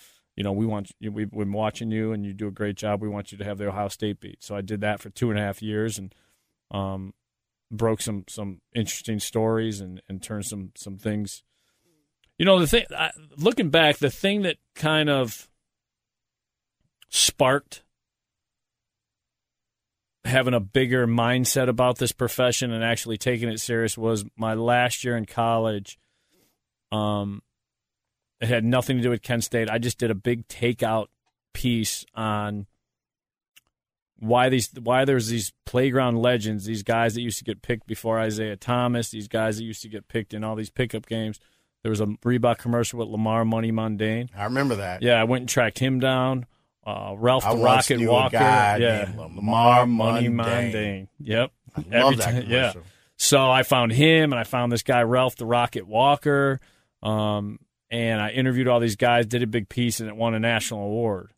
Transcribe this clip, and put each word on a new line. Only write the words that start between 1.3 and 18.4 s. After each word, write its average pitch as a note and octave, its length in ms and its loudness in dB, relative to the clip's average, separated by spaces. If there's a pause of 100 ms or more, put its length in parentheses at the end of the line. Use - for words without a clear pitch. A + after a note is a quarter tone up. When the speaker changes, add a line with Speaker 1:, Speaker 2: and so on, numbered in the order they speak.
Speaker 1:
been G#2 220 -4
watching A2 400 -4
you, A2 180 -2
and G#2 160 -6
you G2 60 -10
do G#2 160 -8
a - 20 -6
great G2+ 240 -6
job. G#2 280 -4
We G#2+ 60 -6
want G#2 220 -8
you G2 80 -18
to G2+ 60 -10
have G2+ 140 -8
the G2+ 100 -6
Ohio G2+ 180 -4
State G#2 320 -6
beat." F#2+ 240 -20
So G#2 140 -12
I G2+ 60 -6
did G2+ 180 -6
that G#2 200 -2
for G#2 100 -18
two A#2+ 200 -4
and G#2 80 -2
a G#2 40 0
half G2+ 200 -6
years G#2+ 340 -4
and, F#2+ 160 -14 (600)
um, F#2+ 420 -6 (560)
broke A2 300 0
some, G2+ 280 -8
some G2 340 -12 (120)
interesting A2 460 -4
stories A2 600 -2
and, F#2 280 -14
and F#2+ 120 -10
turned G#2 260 -10
some, F#2+ 280 -12
some G2 240 -16
things. G#2 460 -6 (920)
You E3+ 100 0
know, F#3+ 120 8
the F3 80 4
thing, A3 200 2 (100)
I, D#3 160 -2 (240)
looking F#3+ 340 2
back, D3+ 280 6
the C#3 120 2
thing G3+ 320 -2
that E3+ 140 -2 (180)
kind D#3 340 0
of C3 400 -2 (1600)
sparked - 720 0 (2500)